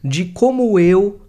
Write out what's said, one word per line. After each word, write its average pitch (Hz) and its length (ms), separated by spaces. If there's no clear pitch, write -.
de 143 200
como 240 560
eu 185 480